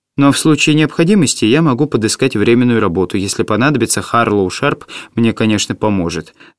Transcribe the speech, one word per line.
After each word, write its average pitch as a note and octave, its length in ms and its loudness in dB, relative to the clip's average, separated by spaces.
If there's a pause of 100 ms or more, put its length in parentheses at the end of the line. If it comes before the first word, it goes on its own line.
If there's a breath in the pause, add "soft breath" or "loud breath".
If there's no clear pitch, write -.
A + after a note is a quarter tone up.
(160)
Но C#3+ 160 4
в C3+ 60 -2
случае D#3 360 2
необходимости D#3+ 680 0
я C3 180 2
могу C#3+ 240 0
подыскать A2+ 500 -2
временную A#2 440 2
работу. F#2 360 0
Если G2 260 -4
понадобится, A#2+ 600 0
Харлоу G#2 480 0
Шарп - 340 -4 (300 loud breath)
мне, A2+ 180 2
конечно, G#2+ 420 -2
поможет. F2 600 -4 (240 soft breath)